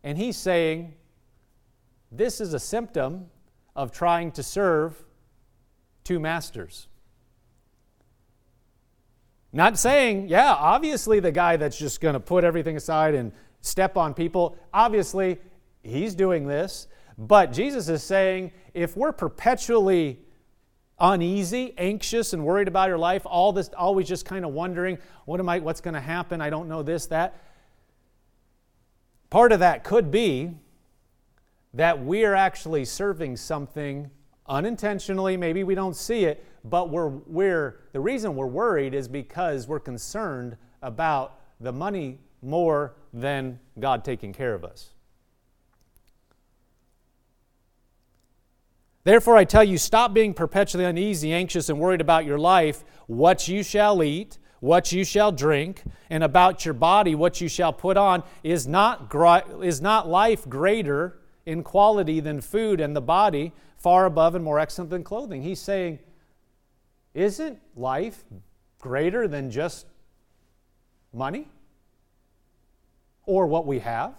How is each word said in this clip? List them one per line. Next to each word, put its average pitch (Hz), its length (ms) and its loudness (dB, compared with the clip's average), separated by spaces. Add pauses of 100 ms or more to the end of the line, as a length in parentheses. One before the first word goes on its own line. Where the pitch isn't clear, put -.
And 143 140 -8
he's 208 200 -6
saying, 165 580 -2 (1160)
this 202 280 -4
is 180 140 -6
a 143 40 -4
symptom 185 680 -6 (500)
of 131 160 -8
trying 170 400 0
to 143 100 -10
serve 160 640 -2 (960)
two 180 160 -2
masters. 156 720 -8 (2750)
Not 185 260 4
saying, 233 500 2
yeah, 220 260 6
obviously 214 680 2
the 175 120 0
guy 170 240 2
that's 151 220 -4
just 147 220 -8
gonna 147 200 0
put 175 240 2
everything 165 320 0
aside 156 380 0
and 120 180 -4 (280)
step 190 360 -2
on 156 180 0
people, 170 420 -2 (160)
obviously 190 680 0 (440)
he's 160 320 -6
doing 175 320 0
this, 147 420 -6 (300)
but 156 340 6
Jesus 214 360 -4
is 160 140 -2
saying, 190 500 -2 (220)
if 170 220 -4
we're 285 160 -2
perpetually 196 1080 0 (800)
uneasy, 190 800 0
anxious, 208 540 -4
and 160 120 -4
worried 190 240 2
about 190 200 2
your 180 100 -2
life, 180 260 0
all 180 280 2
this, 185 180 -4
always 185 360 0
just 170 220 -8
kinda 190 180 -8
wondering, 175 520 -6 (260)
"What 175 160 -6
am 185 80 -2
I, 170 120 0
what's 160 200 -6
gonna 160 200 -8
happen? 165 420 -8
I 147 80 -4
don't 160 180 -8
know 160 140 -8
this, 151 240 -4
that." 165 340 -4 (1900)
Part 233 220 6
of 196 80 4
that 170 220 4
could 196 280 2
be 165 480 -2 (1120)
that 156 320 0
we're 202 300 2
actually 160 500 0
serving 160 520 -6
something 143 760 -10 (360)
unintentionally, 190 880 -4
maybe 175 260 -2
we 190 120 -2
don't 185 220 -4
see 226 280 -2
it, 151 200 -2 (200)
but 170 260 -2
we're, 160 180 -2
we're, 160 720 -2 (120)
the 135 80 -6
reason 214 340 -4
we're 135 120 -4
worried 147 460 -2
is 135 160 -6
because 139 600 -6
we're 147 120 -6
concerned 127 760 -10 (260)
about 135 560 -4 (220)
the 123 120 -8
money 147 460 -8 (240)
more 147 540 0 (180)
than 131 440 -6 (200)
God 123 260 -2
taking 110 280 -8
care 123 200 -6
of 90 120 -8
us. - 280 -20 (4000)
"Therefore, 226 320 8
I 202 80 10
tell 214 200 6
you, 190 140 2
stop 226 340 2
being 214 220 2
perpetually 180 500 0
uneasy, 175 480 -2
anxious, 170 360 -2
and 147 100 -2
worried 175 220 2
about 160 260 4
your 143 120 -2
life, 165 460 4 (220)
what 151 400 4
you 190 160 -2
shall 208 400 4
eat, 156 360 -4 (200)
what 170 340 2
you 185 120 0
shall 208 280 2
drink, 151 520 -2 (260)
and 160 120 0
about 180 440 4
your 156 80 -4
body, 170 400 4
what 170 260 0
you 175 80 -4
shall 165 240 0
put 190 240 -2
on. 190 260 4 (200)
Is 156 240 -2
not 185 420 0
gri-, 165 560 4
is 165 160 -2
not 196 260 0
life 196 420 2
greater 165 720 -2 (280)
in 165 160 -6
quality 196 580 2
than 147 200 -6
food, 208 400 -2
and 147 140 -4
the 147 60 -2
body 165 520 2 (240)
far 185 300 4
above 165 280 4
and 175 100 -4
more 151 140 0
excellent 156 320 -4
than 180 140 -6
clothing." 202 380 -10
He's 175 180 -8
saying, 180 380 -6 (1160)
"Isn't 208 460 -4 (160)
life 135 480 -6 (540)
greater 170 500 -2
than 139 220 -6
just 147 360 -6 (1300)
money? 143 360 -8 (1800)
Or 190 200 2
what 160 200 0
we 139 140 -2
have? 120 380 -6